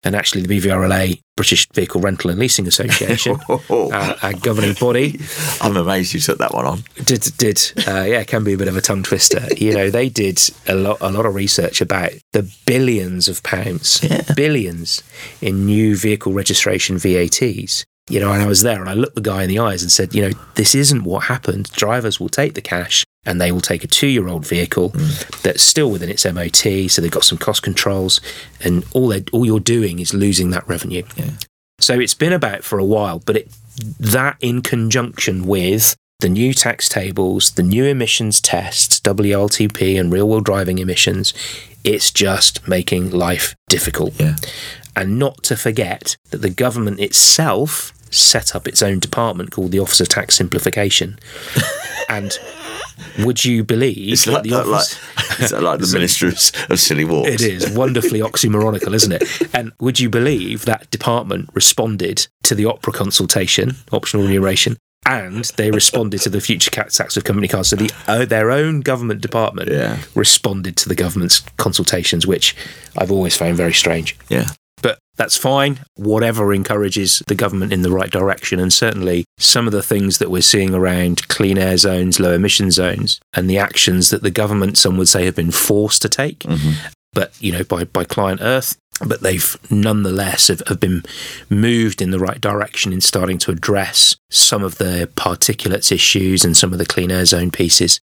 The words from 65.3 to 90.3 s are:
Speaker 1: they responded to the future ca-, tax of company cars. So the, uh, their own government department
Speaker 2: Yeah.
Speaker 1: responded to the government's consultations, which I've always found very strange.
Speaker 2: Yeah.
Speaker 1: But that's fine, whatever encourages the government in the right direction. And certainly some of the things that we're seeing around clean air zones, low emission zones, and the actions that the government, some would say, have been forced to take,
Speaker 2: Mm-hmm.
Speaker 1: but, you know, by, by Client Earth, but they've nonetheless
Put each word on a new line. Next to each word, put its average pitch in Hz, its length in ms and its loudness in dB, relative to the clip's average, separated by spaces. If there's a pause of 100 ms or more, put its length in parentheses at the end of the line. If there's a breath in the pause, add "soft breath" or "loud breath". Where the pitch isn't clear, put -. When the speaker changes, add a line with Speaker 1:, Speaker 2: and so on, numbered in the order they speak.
Speaker 1:
they 107 140 0
responded 104 520 0
to 107 80 -2
the 98 100 -2
future - 300 0
ca-, - 140 -2
tax - 320 -2
of 101 80 -2
company 101 240 0
cars. 92 200 2
So 107 80 2
the, 107 140 0 (160)
uh, 117 180 2
their 110 260 2
own 151 320 0
government 120 380 -2
department 110 500 -2
Speaker 2:
Yeah. - 280 -2 (160)
Speaker 1:
responded 98 640 0
to - 100 -4
the 92 60 0
government's 87 460 0 (160)
consultations, 87 720 0
which - 280 0 (420 loud breath)
I've 92 140 0
always 92 260 0
found 85 200 0
very 85 180 0
strange. 82 420 0 (120)
Speaker 2:
Yeah. 58 220 0 (300)
Speaker 1:
But - 180 -2 (180)
that's - 200 0
fine, 135 440 2 (160)
whatever 107 560 2
encourages 98 720 0
the 101 100 0
government 98 360 -2
in 92 100 0
the 90 80 2
right 92 200 0
direction. 95 500 0
And 92 120 2
certainly 92 520 0 (140)
some - 280 2
of 107 60 0
the 101 100 0
things 98 360 0
that 90 120 0
we're 90 120 0
seeing 95 320 4
around 90 540 2
clean 98 300 2
air 95 180 2
zones, 92 440 2
low 90 120 4
emission 95 380 2
zones, 90 500 0 (140)
and 92 160 0
the 95 80 2
actions 92 520 2
that 98 120 0
the 101 80 2
government, 101 480 0
some 92 200 2
would 92 100 4
say, 90 160 4
have 90 120 0
been 85 160 0
forced 104 500 2
to 107 60 -2
take, - 320 -2
Speaker 2:
Mm-hmm. 76 320 0 (400 loud breath)
Speaker 1:
but, 95 280 -2
you 95 120 -2
know, 87 120 -2
by, 87 200 -2
by 90 200 -2
Client 95 360 -2
Earth, 127 360 -2 (300)
but - 160 -2
they've 92 340 0 (140)
nonetheless 101 800 2